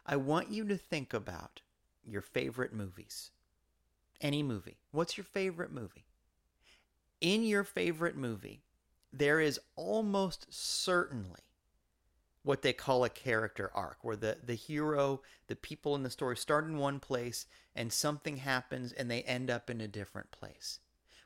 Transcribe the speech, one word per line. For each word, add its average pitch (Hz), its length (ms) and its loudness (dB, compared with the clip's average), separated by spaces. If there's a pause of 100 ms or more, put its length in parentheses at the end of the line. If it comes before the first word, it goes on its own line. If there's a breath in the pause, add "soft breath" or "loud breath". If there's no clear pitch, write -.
I 147 80 0
want 143 340 2
you 214 180 -4
to 202 100 2
think 151 360 -4
about 90 480 -6 (440)
your 110 180 -6
favorite 127 500 -2
movies. - 600 -8 (880)
Any 147 240 2
movie. 107 340 -4 (140)
What's 165 240 0
your 196 80 -8
favorite 185 480 -2
movie? 117 340 -10 (1120 soft breath)
In 202 220 4
your 208 220 4
favorite 170 520 0
movie, 117 460 -6 (500)
there 147 280 6
is 147 180 4 (160)
almost 196 760 0
certainly 143 880 0 (1040)
what 139 180 2
they 131 100 6
call 127 320 4
a 113 60 2
character 110 640 0
arc, 82 280 -4
where 117 120 -2
the, 110 300 0
the 120 100 -2
hero, 143 680 2 (280 loud breath)
the 123 80 -6
people 147 400 -2
in 135 80 -2
the 123 60 -2
story 123 260 -2
start 151 280 4
in 156 140 -2
one 139 220 0
place 123 440 -2 (300 soft breath)
and 117 180 -2
something 151 440 0
happens 131 560 -2
and 123 180 -2
they 120 120 0
end 127 280 0
up 120 180 -2
in 117 120 -4
a 107 80 -4
different 101 420 -8
place. - 480 -12 (460 soft breath)